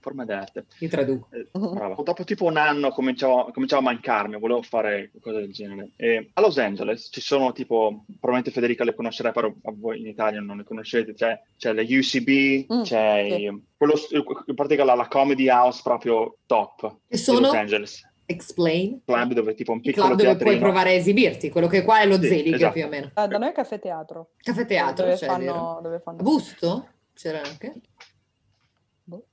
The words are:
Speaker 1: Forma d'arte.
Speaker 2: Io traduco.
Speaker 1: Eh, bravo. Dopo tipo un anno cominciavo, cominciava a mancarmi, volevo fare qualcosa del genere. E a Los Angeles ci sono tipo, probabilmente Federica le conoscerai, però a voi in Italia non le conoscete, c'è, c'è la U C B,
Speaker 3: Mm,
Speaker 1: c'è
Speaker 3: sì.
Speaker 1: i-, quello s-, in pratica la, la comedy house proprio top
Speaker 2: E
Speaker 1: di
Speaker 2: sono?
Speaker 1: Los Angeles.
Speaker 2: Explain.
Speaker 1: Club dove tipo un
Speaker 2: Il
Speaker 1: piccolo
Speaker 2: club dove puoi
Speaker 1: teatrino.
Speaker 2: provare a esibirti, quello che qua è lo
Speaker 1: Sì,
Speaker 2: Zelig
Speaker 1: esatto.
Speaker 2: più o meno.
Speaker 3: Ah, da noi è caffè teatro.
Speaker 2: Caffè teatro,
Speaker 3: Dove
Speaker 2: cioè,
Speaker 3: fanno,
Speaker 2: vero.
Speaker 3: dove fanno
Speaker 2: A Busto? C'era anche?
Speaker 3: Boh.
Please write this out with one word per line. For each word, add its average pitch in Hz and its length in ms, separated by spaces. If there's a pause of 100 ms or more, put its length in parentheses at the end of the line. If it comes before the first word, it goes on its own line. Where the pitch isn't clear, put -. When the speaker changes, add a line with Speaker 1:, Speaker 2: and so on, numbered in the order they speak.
Speaker 1:
Forma 131 240
d'arte. 101 400 (140)
Speaker 2:
Io 165 100
traduco. 135 440
Speaker 1:
Eh, 120 200
bravo. 185 500
Dopo 170 220
tipo 185 220
un 160 100
anno 147 340
cominciavo, 127 600
cominciava 135 300
a - 100
mancarmi, 107 460
volevo 117 240
fare 107 480
qualcosa 110 300
del 98 120
genere. 98 440
E 117 360
a - 80
Los 190 160
Angeles 104 560
ci - 80
sono 135 320
tipo, 113 540
probabilmente 123 460
Federica 120 320
le 113 100
conoscerai, 117 380
però 113 160
a 104 280
voi 113 240
in 113 60
Italia 107 340
non 101 160
le 104 80
conoscete, 110 480
c'è, 113 260 (200)
c'è 117 160
la 110 80
U 127 180
C 135 220
B, 135 500
Speaker 3:
Mm, 240 120
Speaker 1:
c'è 107 440
Speaker 3:
sì. 104 140
Speaker 1:
i-, 101 200 (140)
quello 147 200
s-, - 160 (340)
in 139 80
pratica 143 300
la, 123 100
la 123 140
comedy 135 420
house 123 320
proprio 117 640
top 110 380
Speaker 2:
E - 320
Speaker 1:
di - 20
Speaker 2:
sono? 247 220
Speaker 1:
Los 269 120
Angeles. 208 540 (240)
Speaker 2:
Explain. 175 760
Speaker 1:
Club 123 260
dove 110 220
tipo 120 180
un 113 60
Speaker 2:
Il 117 60
Speaker 1:
piccolo 143 240
Speaker 2:
club 127 100
dove - 180
puoi - 20 (120)
Speaker 1:
teatrino. - 200
Speaker 2:
provare 185 200
a - 20
esibirti, 180 560
quello 170 180
che 185 160
qua 214 180
è 208 60
lo 190 140
Speaker 1:
Sì, 160 60
Speaker 2:
Zelig 160 280
Speaker 1:
esatto. 170 200
Speaker 2:
più 160 100
o 147 40
meno. 143 260
Speaker 3:
Ah, 208 120
da 202 120
noi 247 100
è - 40
caffè 247 260
teatro. 165 580
Speaker 2:
Caffè 226 300
teatro, 180 400
Speaker 3:
Dove 180 100
Speaker 2:
cioè, 175 120
Speaker 3:
fanno, 180 160
Speaker 2:
vero. 170 380
Speaker 3:
dove 170 180
fanno 170 180
Speaker 2:
A 175 40
Busto? 233 680 (260)
C'era 156 260
anche? 156 400 (1200)
Speaker 3:
Boh. 175 300